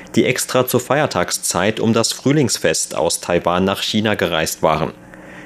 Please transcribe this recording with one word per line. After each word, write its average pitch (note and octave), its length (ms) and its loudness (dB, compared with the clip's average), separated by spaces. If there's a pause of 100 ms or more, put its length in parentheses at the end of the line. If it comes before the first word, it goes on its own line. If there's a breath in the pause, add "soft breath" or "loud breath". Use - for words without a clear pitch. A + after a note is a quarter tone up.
(140 loud breath)
die - 100 6
extra B2+ 420 0
zur B2 140 0
Feiertagszeit G#2+ 1000 0
um A2 140 2
das A2+ 220 0
Frühlingsfest - 840 0
aus - 240 0
Taiwan F2 460 2
nach G2 160 0
China G#2+ 320 0
gereist E2 480 0
waren. D#2 300 2 (540 loud breath)